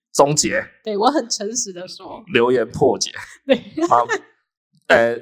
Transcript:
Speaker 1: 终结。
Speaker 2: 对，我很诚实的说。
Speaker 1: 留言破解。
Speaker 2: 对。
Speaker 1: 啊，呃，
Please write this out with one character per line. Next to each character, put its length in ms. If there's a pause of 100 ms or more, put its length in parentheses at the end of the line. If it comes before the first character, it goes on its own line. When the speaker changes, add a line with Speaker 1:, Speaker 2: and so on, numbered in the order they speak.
(140)
Speaker 1:
终 220
结。 260 (220)
Speaker 2:
对， 140
我 120
很 200
诚 260
实 180
的 140
说。 340 (120)
Speaker 1:
留 180
言 180
破 300
解。 120 (360)
Speaker 2:
对。 80 (320)
Speaker 1:
啊， 160 (840)
呃， 320